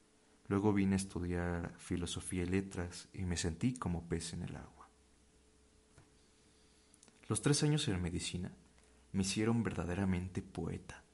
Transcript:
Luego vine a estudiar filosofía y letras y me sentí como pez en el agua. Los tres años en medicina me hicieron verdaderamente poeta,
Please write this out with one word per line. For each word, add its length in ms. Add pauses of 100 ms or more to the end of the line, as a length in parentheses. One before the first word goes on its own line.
(480)
Luego 260
vine 200
a 40
estudiar 800
filosofía 640
y 60
letras 640
y 120
me 120
sentí 380
como 320
pez 260
en 80
el 140
agua. 340 (2500)
Los 160
tres 180
años 260
en 140
medicina 500 (600)
me 120
hicieron 400
verdaderamente 800
poeta, 640 (100)